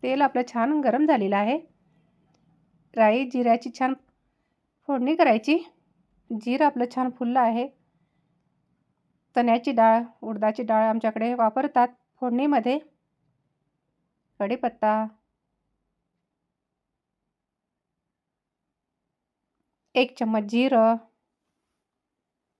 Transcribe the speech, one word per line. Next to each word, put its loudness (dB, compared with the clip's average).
तेल 0
आपलं 0
छान -2
गरम 0
झालेलं 2
आहे. 0
राई 2
जिऱ्याची 0
छान -2
फोडणी 0
करायची. 2
जीर -4
आपलं 0
छान -4
फुललं -2
आहे. 0
चण्याची 0
डाळ, 4
उडदाची -4
डाळ 0
आमच्याकडे -2
वापरतात 0
फोडणीमध्ये. 0
कढीपत्ता, -2
एक 0
चम्मच -2
जिरं, 2